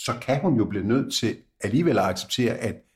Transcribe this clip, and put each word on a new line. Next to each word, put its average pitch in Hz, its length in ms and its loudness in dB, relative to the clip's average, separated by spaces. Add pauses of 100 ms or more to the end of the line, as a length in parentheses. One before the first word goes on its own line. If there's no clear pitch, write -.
så 123 60 -2 (100)
kan 139 200 0
hun 165 160 2
jo 107 80 2
blive 98 180 -4
nødt 127 300 0
til - 240 -2 (240)
alligevel 127 360 2
at 95 80 4
acceptere, 101 480 -2
at 98 220 -4 (200)